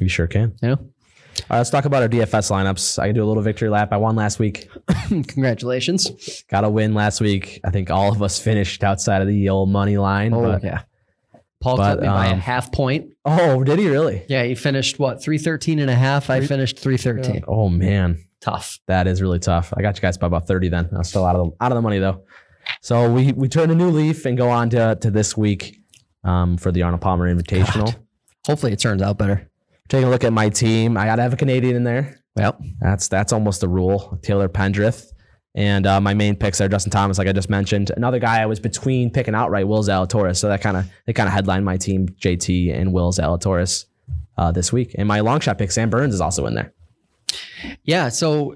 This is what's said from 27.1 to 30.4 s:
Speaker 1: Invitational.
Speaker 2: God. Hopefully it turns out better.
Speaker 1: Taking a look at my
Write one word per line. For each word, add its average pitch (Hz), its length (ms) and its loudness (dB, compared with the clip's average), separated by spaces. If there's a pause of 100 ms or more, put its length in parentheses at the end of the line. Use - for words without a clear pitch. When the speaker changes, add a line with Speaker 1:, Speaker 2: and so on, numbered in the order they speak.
Speaker 1:
Invitational. 95 520 0
Speaker 2:
God. 113 100 -4 (500)
Hopefully 143 260 0
it 101 60 -2
turns 101 240 0
out 98 160 0
better. 98 280 0 (420)
Speaker 1:
Taking 131 180 2
a 123 40 4
look 127 140 2
at 117 80 2
my 110 160 2